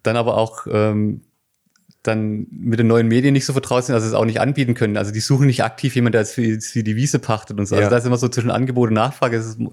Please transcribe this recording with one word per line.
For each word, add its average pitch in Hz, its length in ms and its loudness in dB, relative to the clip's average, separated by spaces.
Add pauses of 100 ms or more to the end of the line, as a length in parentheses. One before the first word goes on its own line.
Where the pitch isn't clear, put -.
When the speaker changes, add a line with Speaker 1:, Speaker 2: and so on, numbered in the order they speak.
Speaker 1:
dann 113 140 2
aber 117 180 0
auch, - 340 -2
ähm, 107 520 0 (800)
dann 107 460 -4
mit 110 300 -2
den 117 80 4
neuen 113 200 4
Medien 127 260 4
nicht 135 120 0
so 143 80 -4
vertraut 127 320 0
sind, 139 80 -2
dass 113 100 2
sie 110 60 -2
es 113 60 -2
auch 113 100 2
nicht 110 160 0
anbieten 131 320 0
können. 107 240 0
Also 104 140 -4
die 107 80 -6
suchen 135 260 2
nicht 120 180 2
aktiv 120 320 -4
jemanden, 120 180 2
der 113 80 4
jetzt 104 120 -6
für 110 260 -2
sie 113 240 -6
die 107 120 -2
Wiese 131 240 0
pachtet 107 400 -4
und 101 80 -2
so. 104 80 -2
Also 104 80 4
Speaker 2:
Ja. 101 60 2
Speaker 1:
da 120 80 4
ist 117 80 0
immer 123 120 2
so 123 100 0
zwischen 123 220 -2
Angebot 123 400 0
und 110 60 2
Nachfrage, 117 420 0
es 110 80 -4
ist, 113 140 -10 (140)